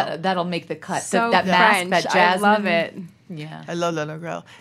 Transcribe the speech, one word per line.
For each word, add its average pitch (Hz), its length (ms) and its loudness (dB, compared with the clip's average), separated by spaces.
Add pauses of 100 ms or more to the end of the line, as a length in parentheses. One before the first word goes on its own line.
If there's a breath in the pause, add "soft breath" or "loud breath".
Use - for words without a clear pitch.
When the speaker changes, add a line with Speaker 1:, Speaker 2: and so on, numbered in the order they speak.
Speaker 1:
That, 147 180 -8
that'll 185 200 0
make 170 220 -6
the 160 100 -8
cut. 160 260 -6
Speaker 2:
So 233 280 0
Speaker 1:
That 185 160 4
mask, 185 280 6 (140)
Speaker 2:
French. - 20 -6
Speaker 1:
that 170 220 0
jasmine. 180 320 4
Speaker 2:
I 202 80 6
love 208 140 2
it. 170 280 0 (360)
Speaker 1:
Yeah. 156 380 -14
Speaker 3:
I 170 60 -8
love 170 200 -2
Leona 156 240 -6
Grell 165 260 -10 (160 loud breath)